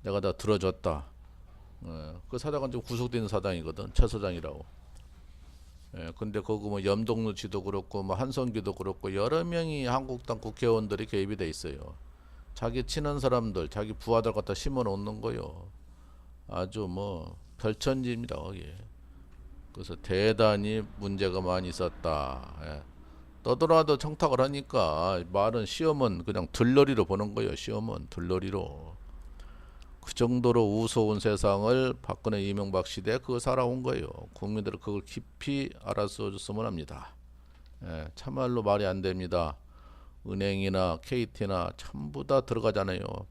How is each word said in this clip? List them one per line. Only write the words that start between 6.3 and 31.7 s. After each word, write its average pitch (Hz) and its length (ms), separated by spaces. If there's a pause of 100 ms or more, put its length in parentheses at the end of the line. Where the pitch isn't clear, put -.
거기 104 280
뭐 101 160
염동루 110 520
씨도 98 280
그렇고, 98 400
뭐 95 120
한성규도 117 600
그렇고, 95 400
여러 127 280
명이 165 420
한국당 123 540
국회의원들이 110 680
개입이 101 320
돼 92 120
있어요. 73 460 (600)
자기 120 280
친한 147 360
사람들, 113 500
자기 107 240
부하들 113 400
갖다 101 200
심어 131 300
놓는 104 380
거요. 101 460 (800)
아주 95 420
뭐 90 460 (220)
별천지입니다, 120 800
거기. 87 300 (1040)
그래서 - 300
대단히 107 840 (140)
문제가 98 440
많이 92 280
있었다. 73 960
예. 76 180 (640)
떠들어도 151 540
청탁을 151 440
하니까 95 880
말은, 107 340
시험은 127 600
그냥 98 260
들러리로 127 540
보는 101 300
거예요. 113 200
시험은 107 540
들러리로. 87 840 (1040)
그 - 140
정도로 120 680
우스운 110 420
세상을 110 800